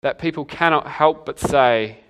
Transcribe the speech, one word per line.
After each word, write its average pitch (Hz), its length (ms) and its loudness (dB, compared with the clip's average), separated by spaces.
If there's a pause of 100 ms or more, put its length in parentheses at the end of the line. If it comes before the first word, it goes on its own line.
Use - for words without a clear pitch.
that 135 180 -4
people 160 260 -6
cannot 165 440 0
help 156 360 0
but - 140 -10
say 117 720 0